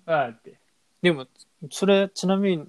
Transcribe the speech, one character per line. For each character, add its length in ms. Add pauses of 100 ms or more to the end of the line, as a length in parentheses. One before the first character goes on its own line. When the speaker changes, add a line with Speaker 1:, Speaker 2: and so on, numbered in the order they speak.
Speaker 1:
あ 220
ー 40
っ 80
て。 180 (440)
Speaker 2:
で 100
も、 140 (440)
そ 160
れ、 220
ち 180
な 100
み 200
に 120